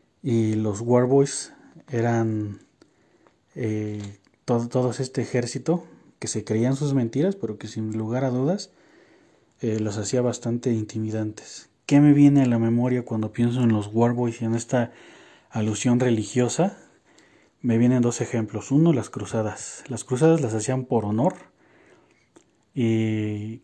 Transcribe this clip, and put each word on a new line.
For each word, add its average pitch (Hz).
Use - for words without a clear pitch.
Y 113
los 107
Warboys 127
eran, 113
eh, 107
to-, 117
todos 127
este 127
ejército 127
que 113
se 107
creían 120
sus 143
mentiras, 135
pero 107
que 113
sin 110
lugar 117
a 131
dudas, 135
eh, 110
los 107
hacía 107
bastante 120
intimidantes. 110
¿Qué 143
me 147
viene 143
a 127
la 117
memoria 120
cuando 110
pienso 120
en 117
los 104
Warboys 120
y -
en 113
esta 117
alusión 110
religiosa? 123
Me 117
vienen 123
dos 120
ejemplos. 110
Uno, 160
las -
cruzadas. 107
Las 120
cruzadas 160
las 113
hacían 127
por 113
honor 113
y 110